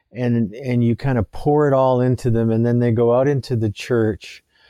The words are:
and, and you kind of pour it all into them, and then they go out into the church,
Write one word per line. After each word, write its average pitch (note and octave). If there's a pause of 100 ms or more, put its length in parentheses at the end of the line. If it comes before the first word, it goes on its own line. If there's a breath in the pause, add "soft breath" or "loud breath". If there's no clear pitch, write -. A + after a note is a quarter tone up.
(120)
and, A#2
and B2
you A#2
kind C3
of G2
pour D3
it C3+
all C3
into B2+
them, A2+
and A2+
then A#2+
they A#2+
go A#2
out C3+
into C3
the A2
church, - (260 soft breath)